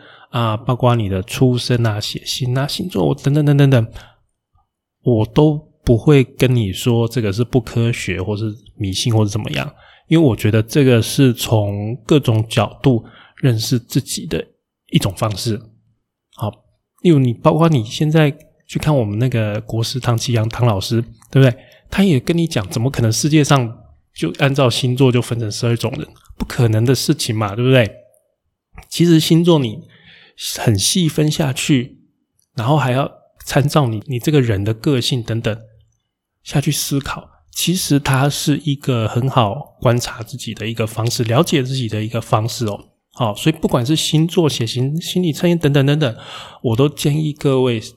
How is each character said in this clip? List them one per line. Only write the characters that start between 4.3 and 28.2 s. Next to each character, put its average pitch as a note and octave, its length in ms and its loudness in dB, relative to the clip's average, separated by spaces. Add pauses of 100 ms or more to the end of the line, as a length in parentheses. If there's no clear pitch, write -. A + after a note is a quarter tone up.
我 A2 220 2
都 D3+ 320 2 (260)
不 A#2+ 140 4
会 C#3 260 4
跟 B2+ 300 0
你 G#2 200 0
说 A#2 340 0
这 A#2+ 140 -4
个 G#2 100 0
是 A2+ 120 -2
不 B2 180 0
科 A#2 300 -2
学 F#2 300 -6
或 G#2 140 -4
是 G#2+ 180 -6 (220)
迷 F#2+ 160 -4
信 A2+ 220 -2
或 A2 100 4
者 G#2 60 0
怎 G#2 100 -6
么 B2 120 -8
样， C#3+ 220 -6 (340)
因 E3 140 4
为 D3+ 80 4
我 G#2 60 0
觉 G#2 160 0
得 A2 100 4
这 C#3+ 220 0
个 B2 180 4
是 C3 320 2
从 G#2 640 -2 (100)
各 D3+ 140 4
种 A2 300 0
角 - 340 -2
度 A#2+ 220 2 (320)
认 B2 200 0
识 A#2 220 -2
自 - 220 -4
己 - 240 -10
的 E2 200 -6 (460)
一 F3 60 2
种 G2+ 180 -2
方 G#2+ 200 -4
式。 G#2+ 260 -6 (720)
好， G#2 160 -8 (520)
例 F#3 60 4
如 D3 100 6
你， B2 140 2
包 D#3+ 200 2
括 D#3+ 160 4
你 C3 140 2
现 D3+ 280 -2
在 D#3 240 2 (320)
去 - 100 -10
看 D3+ 180 0
我 A#2+ 100 0
们 G#2 120 -4
那 B2+ 120 0
个 A2 320 -4
国 A2+ 220 -4
师 B2+ 160 -6
唐 A#2+ 180 0
启 A#2+ 160 -4
阳 A2+ 160 2
唐 A#2+ 180 0
老 G2+ 120 2
师， A2+ 220 -2 (300)
对 C3+ 100 4
不 C3+ 80 6
对？ A#2+ 80 -4 (320)
他 G3 140 0
也 D#3+ 160 4
跟 E3+ 180 -2
你 E3+ 80 0
讲， A2 240 -4
怎 A#2 120 -4
么 C3+ 100 0
可 A#2+ 100 -4
能 A2 100 2
世 C#3+ 180 -2
界 D3+ 120 4
上 C3 360 0 (360)
就 D#3+ 160 -4 (100)
按 C#3 140 2
照 C#3 160 4
星 B2 260 -2
座 C3 140 4
就 A#2+ 120 2
分 A#2 180 -6
成 G#2+ 100 -6
十 G#2 160 -6
二 A#2 120 2
种 A#2 200 -4
人？ - 80 -8 (320)
不 - 80 -6
可 A#2+ 220 0
能 A2 160 2
的 C3 100 4
事 C#3+ 220 0
情 - 200 -6
嘛， G#2 200 -4
对 A#2+ 80 -2
不 C3 80 2
对？ A#2+ 180 4 (1000)